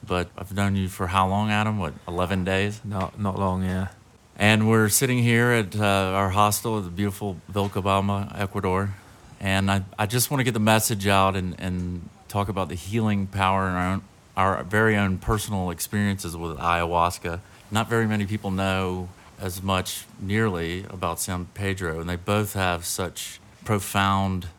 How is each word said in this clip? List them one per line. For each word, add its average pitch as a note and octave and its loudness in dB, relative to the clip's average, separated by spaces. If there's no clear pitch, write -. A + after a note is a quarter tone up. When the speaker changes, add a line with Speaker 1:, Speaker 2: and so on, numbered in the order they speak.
Speaker 1:
But F2+ -2
I've F#2+ -10
known G2+ 2
you F#2+ 0
for F#2 -4
how F#2+ 2
long, G#2 2
Adam? G#2+ 2
What, E2 -2
eleven F2+ 0
days? G2+ 0
Speaker 2:
Not, G2+ -6
not G2 -2
long, F#2 0
yeah. F#2 0
Speaker 1:
And G#2+ 4
we're A2 6
sitting B2 2
here A#2+ 4
at, G#2 0
uh, G#2+ 0
our G2 2
hostel G#2 2
at G2 -4
the F2 -8
beautiful G2 -4
Vilcabamba, G2 0
Ecuador. G2 0
And F#2+ 2
I, G2 2
I G#2+ 0
just A#2 -2
wanna C3+ 0
get A#2+ 0
the A2+ 0
message G#2+ 2
out F#2+ 4
and, F2+ -2
and F2+ -4
talk G2+ -2
about F#2 -2
the D2 -6
healing G2+ 0
power F#2+ 2
in F#2 0
our F2+ 0
own, F#2+ -2
our F#2+ 2
very G#2+ 2
own F#2+ 2
personal G2 -2
experiences F#2+ -2
with E2 -6
ayahuasca. E2+ 2
Not G#2+ 0
very A2+ 2
many G#2 0
people G#2 -4
know F#2+ -2
as F#2 -6
much F#2+ -2
nearly F#2+ -2
about F2+ -4
San F2+ -4
Pedro, F#2 -4
and E2 -6
they F2+ -2
both G#2 -2
have F2+ 0
such - -8
profound G2 0